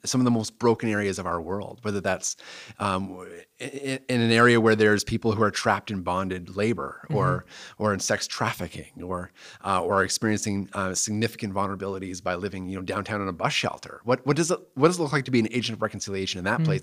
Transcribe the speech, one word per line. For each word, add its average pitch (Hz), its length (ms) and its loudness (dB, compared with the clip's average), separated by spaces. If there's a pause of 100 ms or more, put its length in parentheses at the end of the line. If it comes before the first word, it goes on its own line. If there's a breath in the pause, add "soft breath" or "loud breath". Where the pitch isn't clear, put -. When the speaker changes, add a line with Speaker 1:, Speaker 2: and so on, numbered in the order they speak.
Speaker 1:
some - 160 0
of 127 60 4
the 120 40 6
most 113 280 0
broken 117 320 4
areas 101 280 0
of 92 60 -6
our 85 160 -2
world, 98 400 -6
whether 101 220 -4
that's, 95 340 -2 (420 loud breath)
um, 95 480 -2 (320)
in, 135 400 -6 (120)
in 123 160 2
an 113 60 6
area 117 280 8
where 110 140 6
there's 104 300 6
people 113 280 0
who 104 100 0
are 104 100 4
trapped 104 380 0
in 98 120 -4
bonded 92 540 -4
labor 101 540 -2
or, 92 360 2
Speaker 2:
Mm-hmm. - 360 -14
Speaker 1:
or 104 120 2
in 92 60 -2
sex - 260 -2
trafficking - 760 -6
or, 90 280 -6 (340 loud breath)
uh, 98 180 2
or 92 180 0
are 92 40 4
experiencing, 101 680 -2
uh, 95 200 -4
significant 104 600 -2
vulnerabilities 95 680 -6
by 90 120 -2
living, 92 340 -6
you 95 80 -6
know, 92 60 -8
downtown 101 400 -4
in 98 60 -4
a 92 40 -2
bus 113 200 -4
shelter? - 520 -4
What, 127 220 0
what 143 100 2
does 165 140 2
it, 180 80 2 (160)
what 139 140 6
does 180 100 0
it 175 40 -2
look 139 100 -2
like 143 140 0
to 131 40 -6
be 127 100 6
an 110 120 2
agent 113 240 -2
of - 60 -8
reconciliation 98 560 -4
in 87 60 -6
that 107 160 2
Speaker 2:
Mm. 160 40 2
Speaker 1:
place? 156 180 2